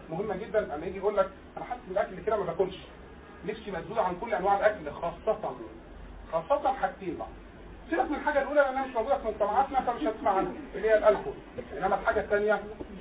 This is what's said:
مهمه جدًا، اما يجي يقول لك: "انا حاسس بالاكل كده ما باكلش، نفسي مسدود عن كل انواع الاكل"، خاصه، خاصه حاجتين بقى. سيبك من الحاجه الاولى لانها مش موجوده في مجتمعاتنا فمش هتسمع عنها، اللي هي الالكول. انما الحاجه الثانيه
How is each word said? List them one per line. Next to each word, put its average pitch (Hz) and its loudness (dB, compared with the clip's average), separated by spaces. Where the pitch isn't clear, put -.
مهمه 190 -2
جدًا، 196 0
اما 156 -6
يجي 190 -6
يقول 202 2
لك: 190 4
"انا - -8
حاسس - -6
بالاكل 185 -2
كده 220 4
ما 196 0
باكلش، 170 0
نفسي 214 -6
مسدود 180 -4
عن 185 2
كل 226 -2
انواع 196 4
الاكل"، 190 4
خاصه، - -2
خاصه 285 2
حاجتين 180 -4
بقى. 113 -8
سيبك 320 2
من 294 0
الحاجه 285 2
الاولى 285 4
لانها 262 2
مش - -10
موجوده 240 2
في 226 -2
مجتمعاتنا 233 2
فمش 240 -2
هتسمع 220 0
عنها، 196 2
اللي 202 0
هي 214 8
الالكول. - 6
انما 190 2
الحاجه 220 2
الثانيه 202 2